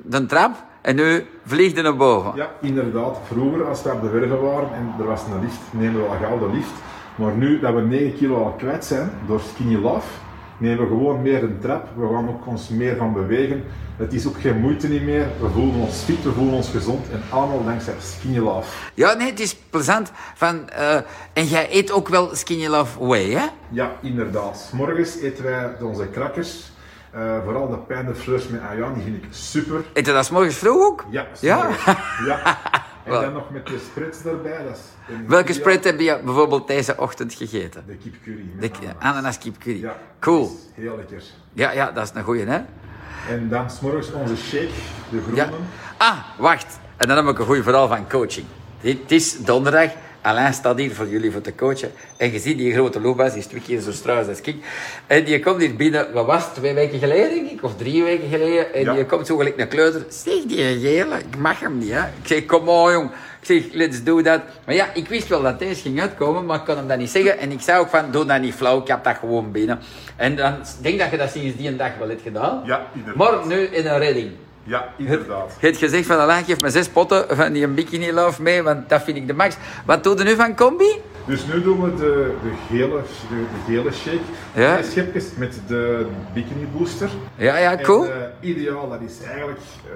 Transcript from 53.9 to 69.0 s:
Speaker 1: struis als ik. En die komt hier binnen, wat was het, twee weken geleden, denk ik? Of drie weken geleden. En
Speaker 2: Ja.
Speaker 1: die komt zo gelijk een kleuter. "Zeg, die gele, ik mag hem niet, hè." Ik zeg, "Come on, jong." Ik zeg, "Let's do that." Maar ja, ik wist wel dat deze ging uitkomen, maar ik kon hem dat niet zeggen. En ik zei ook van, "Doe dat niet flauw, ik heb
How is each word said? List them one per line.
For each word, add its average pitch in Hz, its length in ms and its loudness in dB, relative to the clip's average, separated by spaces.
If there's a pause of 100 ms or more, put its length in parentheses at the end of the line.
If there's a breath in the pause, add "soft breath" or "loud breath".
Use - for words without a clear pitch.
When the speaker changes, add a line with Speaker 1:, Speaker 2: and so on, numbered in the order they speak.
Speaker 1:
struis 117 360 0
als 95 120 -8
ik. 151 160 -8 (500 loud breath)
En 151 180 6
die 151 160 2
komt 180 200 2
hier 131 160 2
binnen, 147 360 2
wat 117 140 0
was 165 180 2
het, - 100 -10
twee 139 200 -2
weken 143 240 2
geleden, 156 320 4
denk 330 200 -4
ik? - 120 -12
Of 110 140 -4
drie 143 280 2
weken 165 240 0
geleden. 160 460 2
En 135 100 0
Speaker 2:
Ja. 123 100 2
Speaker 1:
die 135 120 2
komt 156 200 0
zo 160 100 2
gelijk 143 220 0
een 120 100 -2
kleuter. 160 400 4
"Zeg, - 380 -2
die 127 340 0
gele, 170 380 2
ik - 200 -12
mag 160 220 0
hem 156 180 -4
niet, 107 140 -2
hè." 143 80 0
Ik - 260 -6
zeg, 156 200 2
"Come 165 240 6
on, 170 220 8
jong." 160 180 2 (300 loud breath)
Ik - 60 -20
zeg, 170 160 6 (100)
"Let's 156 300 0
do 165 200 6
that." 160 180 4 (260 loud breath)
Maar 143 80 0
ja, 190 200 2
ik 165 140 -4
wist 220 200 -4
wel 156 140 2
dat 127 160 0
deze 185 220 -6
ging 139 200 -4
uitkomen, 180 460 0
maar 156 120 0
ik 151 60 -12
kon 151 120 0
hem 135 120 -6
dat 131 100 0
niet 120 120 -4
zeggen. 196 280 4
En 139 140 -4
ik 127 80 -8
zei 175 200 6
ook - 80 2
van, 156 220 2
"Doe 147 140 2
dat 135 160 2
niet 127 140 -2
flauw, 131 260 2
ik 131 60 -6
heb 123 180 0